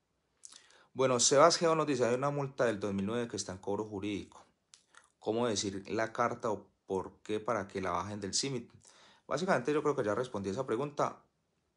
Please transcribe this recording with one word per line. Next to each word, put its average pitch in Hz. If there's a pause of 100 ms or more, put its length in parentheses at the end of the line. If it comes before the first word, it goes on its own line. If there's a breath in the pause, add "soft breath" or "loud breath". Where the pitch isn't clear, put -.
(960 loud breath)
Bueno, 127
Sebas 147
Geo 165
nos 151
dice, 123
"Hay 117
una 135
multa 139
del 107
dos 101
mil 98
nueve 117
que 117
está -
en 92
cobro 101
jurídico. 101 (760 soft breath)
¿Cómo 117
decir 98
la 113
carta 120
o 98 (180)
por 92
qué 107
para 107
que 98
la 92
bajen 101
del 95
cimit?". 135 (560 loud breath)
Básicamente 151
yo 147
creo 143
que 131
ya 104
respondí 101
esa 135
pregunta, 135 (520)